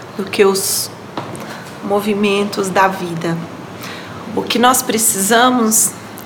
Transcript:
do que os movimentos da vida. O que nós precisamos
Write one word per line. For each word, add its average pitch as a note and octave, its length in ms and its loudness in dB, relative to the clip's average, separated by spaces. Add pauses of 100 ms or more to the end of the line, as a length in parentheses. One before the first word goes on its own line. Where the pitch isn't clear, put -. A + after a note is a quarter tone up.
(160)
do G3 80 -4
que G3 220 4
os - 440 0 (920)
movimentos G3+ 840 2
da F#3+ 180 6
vida. E3+ 480 -2 (960)
O - 80 0
que - 160 -2
nós B3 240 6
precisamos A3+ 1080 2 (340)